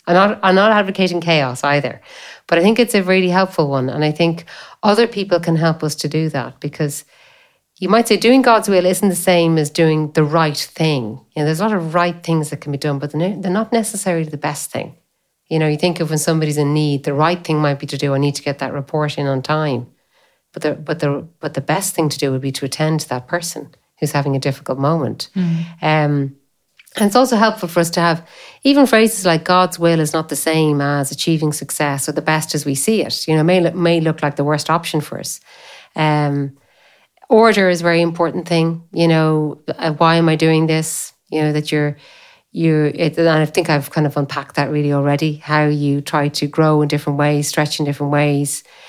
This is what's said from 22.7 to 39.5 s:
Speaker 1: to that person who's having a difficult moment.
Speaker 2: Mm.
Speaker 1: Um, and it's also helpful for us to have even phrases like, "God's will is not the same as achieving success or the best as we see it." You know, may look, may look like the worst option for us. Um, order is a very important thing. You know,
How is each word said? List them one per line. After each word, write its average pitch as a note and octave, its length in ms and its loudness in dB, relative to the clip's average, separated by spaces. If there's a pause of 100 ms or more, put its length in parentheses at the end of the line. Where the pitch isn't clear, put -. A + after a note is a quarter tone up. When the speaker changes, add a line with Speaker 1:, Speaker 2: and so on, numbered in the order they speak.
Speaker 1:
to - 100 -12
that B2+ 180 -6
person - 400 -8 (320)
who's D3 120 -4
having C#3 240 0
a - 40 0
difficult C3 380 -6
moment. C#3 580 -2
Speaker 2:
Mm. E3+ 280 -2 (180)
Speaker 1:
Um, D3 540 0 (600)
and G#3 120 2
it's G3+ 80 2
also B3+ 200 4
helpful G#3+ 320 0
for E3+ 120 2
us E3+ 100 2
to F3 100 -2
have E3+ 260 0 (360)
even C#4 240 6
phrases A3 400 2
like, E3 180 2
"God's F3+ 340 2
will E3+ 220 4
is D3+ 140 -2
not D#3+ 160 -2
the C#3+ 60 -4
same D#3 440 2
as C#3+ 300 -2
achieving D#3 420 0
success C#3+ 560 -4
or D3 40 -6
the E3 100 -4
best D#3 320 -2
as C#3+ 100 -2
we C#3 100 -2
see G3+ 280 0
it." - 260 -6
You D#3+ 80 2
know, D3+ 60 4
may F3+ 180 4
look, E3+ 140 0
may E3+ 260 2
look D#3+ 220 -2
like C#3+ 140 -2
the C#3+ 80 -2
worst D3+ 260 -2
option E3 320 0
for - 180 -10
us. - 200 -12 (540)
Um, D3 640 0 (720)
order G#3+ 400 6
is F3 120 2
a E3+ 40 -6
very E3+ 160 4
important E3+ 480 -2
thing. E3 340 0 (100)
You E3 160 2
know, D#3 520 2 (160)